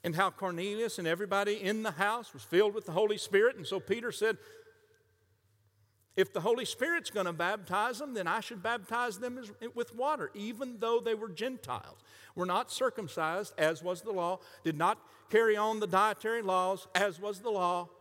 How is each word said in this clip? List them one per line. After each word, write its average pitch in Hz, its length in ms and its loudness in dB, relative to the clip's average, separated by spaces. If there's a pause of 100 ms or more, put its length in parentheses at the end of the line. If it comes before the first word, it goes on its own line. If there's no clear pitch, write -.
and 170 120 -2
how 190 140 4
Cornelius 202 680 -4
and 170 80 -2
everybody 202 520 0
in 208 220 -2
the 220 80 -2
house 202 460 -2
was 127 80 -14
filled 208 320 4
with 214 100 -6
the 185 60 -8
Holy 208 260 2
Spirit. 214 380 4
And 160 100 -12
so 143 140 -2
Peter 220 320 -2
said, 220 260 0 (1800)
If 190 140 2
the 190 80 -2
Holy 233 240 2
Spirit's 330 440 -2
gonna 190 220 -2
baptize 202 680 -2
them, 277 140 -8
then 185 140 -2
I 208 140 0
should 208 200 -10
baptize 226 580 -4
them 247 180 -8
as, 220 140 -14 (220)
with 240 220 -4
water, 254 380 -2
even 226 460 -8
though 233 200 2
they 226 160 0
were 214 140 -8
Gentiles, 185 760 -8 (320)
were 180 100 -2
not 190 240 0
circumcised, 196 880 -2
as 165 240 2
was 180 200 -4
the 220 100 -6
law, 185 280 -2 (260)
did 160 120 0
not 180 220 4 (300)
carry 220 260 6
on 214 240 0
the 208 80 0
dietary 214 540 2
laws, 185 520 0
as 185 280 2
was 202 180 -4
the 233 100 -4
law. 180 380 0 (140)